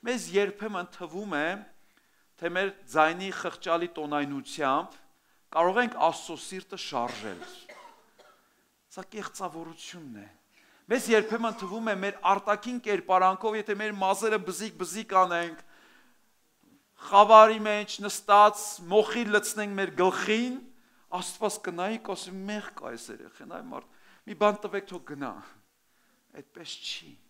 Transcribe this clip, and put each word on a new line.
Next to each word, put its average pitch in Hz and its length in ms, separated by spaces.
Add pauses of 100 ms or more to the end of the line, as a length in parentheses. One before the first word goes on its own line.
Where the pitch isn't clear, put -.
Մեզ 247 140 (120)
երբեմն 202 600
թվում 180 400
է, 151 120 (920)
թե 170 60 (100)
մեր 190 120 (280)
ձայնի 170 400
խղճալի 170 520 (120)
տոնայնությամբ 143 960 (560)
կարող 180 320
ենք 233 140 (100)
Աստծո - 320
սիրտը 185 400
շարժել։ 107 640 (1500)
Սա 185 120 (100)
կեղծավորությունն 165 1120
է։ - 40 (600)
Մեզ 247 220
երբեմն 220 480
թվում 208 260
է, 208 140
մեր 202 160 (100)
արտաքին 208 520 (100)
կերպարանքով, 190 720
եթե 208 180
մեր 214 220
մազերը 214 380 (100)
բզիկ-բզիկ 185 720
անենք, 170 400 (1400)
խավարի 220 640
մեջ 208 220 (180)
նստած, 208 560 (260)
մոխիր 214 460
լցնենք 202 400
մեր 190 240
գլխին, 220 560 (540)
Աստված 190 440 (120)
կնայի, 185 300 (100)
կասի. 185 260 (140)
"Մեղ 208 200 (120)
կա - 120
այս 117 200
երեխեն, - 440
այ - 120
մարդ, - 280 (320)
մի 208 120
բան 208 240
տվեք, 196 280
թող 180 180
գնա"։ 139 220 (1080)
Այդպես 156 360 (120)
չի։ - 220 (220)